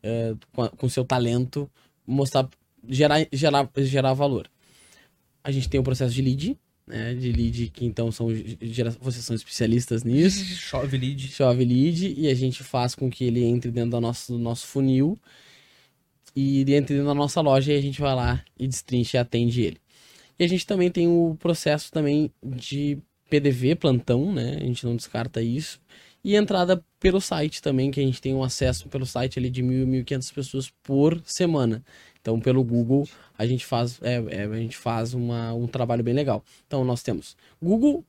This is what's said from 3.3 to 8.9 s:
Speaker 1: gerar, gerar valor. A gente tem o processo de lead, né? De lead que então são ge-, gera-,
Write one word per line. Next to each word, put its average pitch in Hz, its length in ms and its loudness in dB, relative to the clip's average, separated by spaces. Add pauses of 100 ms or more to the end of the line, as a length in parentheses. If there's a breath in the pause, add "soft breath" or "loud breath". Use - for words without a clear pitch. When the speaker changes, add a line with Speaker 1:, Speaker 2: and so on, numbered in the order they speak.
Speaker 1:
gerar, 139 460 2
gerar 135 360 2
valor. 135 360 -2 (920 soft breath)
A 143 80 -4
gente 135 180 0
tem 139 100 0
o 127 40 2
processo 127 300 0
de 131 80 -2
lead, 139 360 0 (280)
né? 113 280 -8
De 123 180 -2
lead 117 380 0
que - 160 -8
então 117 260 -2
são 113 220 -2
ge-, 110 280 -8
gera-, 113 380 -4